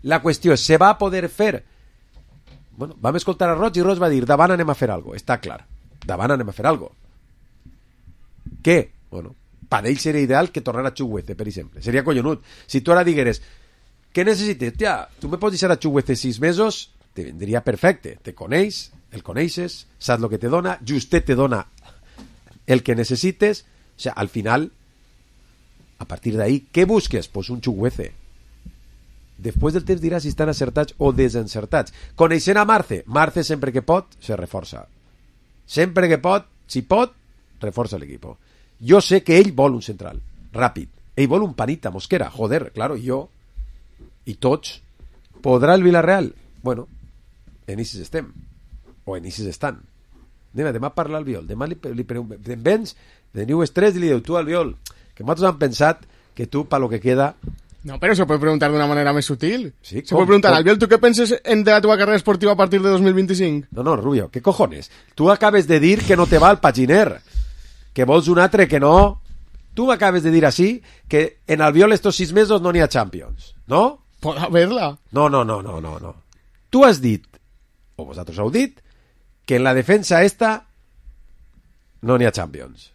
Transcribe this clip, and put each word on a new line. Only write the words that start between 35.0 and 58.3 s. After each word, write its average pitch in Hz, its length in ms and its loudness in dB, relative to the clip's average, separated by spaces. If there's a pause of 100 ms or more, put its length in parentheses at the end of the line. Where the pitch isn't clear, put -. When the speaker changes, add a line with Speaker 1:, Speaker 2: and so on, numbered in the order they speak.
Speaker 1:
Sempre 180 440 0
que 156 80 4
pot, 180 280 -2 (200)
si 127 160 -6
pot, 233 320 0 (480)
reforça 104 360 -6
l'equip. 69 280 -18 (560)
Jo 170 180 6
sé 185 220 0
que 170 160 4
ell 202 160 6
vol 135 240 2
un 104 80 -10
central, 95 320 -14 (340)
ràpid. - 380 -4 (240)
Ell 135 160 0
vol 196 160 0
un 139 80 -10
Panita 117 400 -6
Mosquera. 98 360 -4
Joder, 113 440 -6
claro, 123 240 -6
jo 127 300 -6 (1000)
i 107 80 -12
tots. - 460 -4 (600)
Podrà 127 360 4
el 185 60 2
Villarreal? 175 480 2 (300)
Bueno, 123 260 -6 (800)
en 98 140 -10
ixes 110 240 -10
estem. 156 260 -10 (760)
O 95 120 -10
en 87 120 -14
ixes 104 220 -12
estan. 131 300 -8 (720)
Demà, 147 200 -4
demà 120 220 -6
parla 156 240 -4
Albiol. 117 300 -10
Demà 113 200 -8
li, 175 80 -10 (200)
li 120 100 -8
pregun-, 117 380 -12
te'n 113 200 -12
vens, 208 300 0 (400)
teniu 131 300 -2
estrès 180 320 2
i 180 60 -6
li 170 100 0
diu, 120 120 0
«Tu, 170 120 -4
Albiol, 165 380 -4 (400)
que 107 100 -18
nosaltres 165 260 0
hem 151 100 -6
pensat 143 440 0 (300)
que 117 120 -8
tu, 147 220 -4
pa 143 100 0
lo 127 100 -2
que 107 140 -4
queda». 127 320 0 (500)
Speaker 2:
No, 139 160 -12
però 202 160 2
se 180 80 2
pot 151 160 0